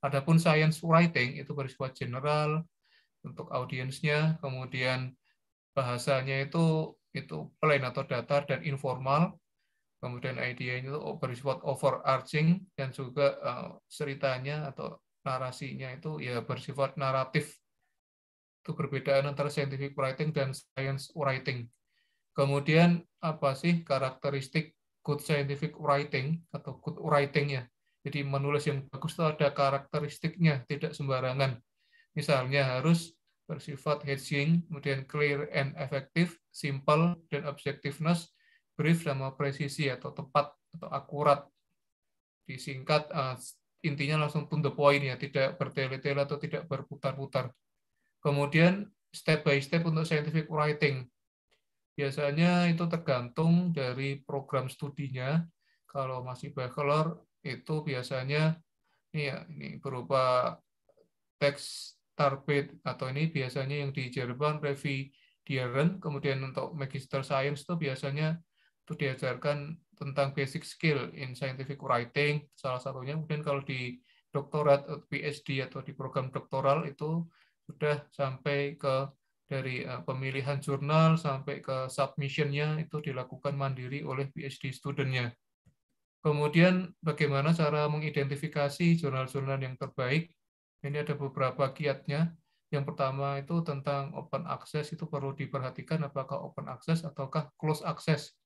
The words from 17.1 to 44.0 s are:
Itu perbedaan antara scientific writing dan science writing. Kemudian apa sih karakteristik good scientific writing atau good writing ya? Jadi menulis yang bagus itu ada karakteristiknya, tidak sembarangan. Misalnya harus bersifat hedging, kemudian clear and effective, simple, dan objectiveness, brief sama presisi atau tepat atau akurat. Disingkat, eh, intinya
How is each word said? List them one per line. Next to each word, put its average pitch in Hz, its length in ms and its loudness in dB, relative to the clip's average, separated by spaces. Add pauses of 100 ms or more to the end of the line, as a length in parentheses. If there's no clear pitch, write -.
Itu - 160 -8
perbedaan 139 480 2
antara 143 240 -2
scientific 139 480 -4
writing 135 320 0
dan 135 240 0
science 135 640 -6
writing. 131 480 -2 (720)
Kemudian 156 640 6 (220)
apa 147 340 0
sih 170 240 2
karakteristik 135 960 -2 (240)
good 147 220 -2
scientific 143 580 0
writing 147 720 0
atau 156 240 -10
good 165 240 -8
writing 143 560 2
ya? 120 60 -4 (420)
Jadi 143 160 -2
menulis 143 480 0
yang 139 220 -2
bagus - 260 -6
itu 170 80 0
ada 151 240 4
karakteristiknya, 143 1200 0
tidak 151 240 -4
sembarangan. 131 640 0 (560)
Misalnya 135 640 2
harus 165 400 2 (300)
bersifat 147 580 -4
hedging, 143 600 2
kemudian 135 400 -2
clear 147 460 0
and 135 260 0
effective, 147 560 0 (160)
simple, 151 640 4 (160)
dan 147 160 -4
objectiveness, 147 880 -2 (420)
brief 165 300 4
sama 135 320 -2
presisi 139 500 -2
atau 127 240 -4
tepat 147 400 -4 (240)
atau 160 160 -12
akurat. 143 540 2 (1040)
Disingkat, 135 680 -2
eh, 131 200 -2 (500)
intinya 147 420 0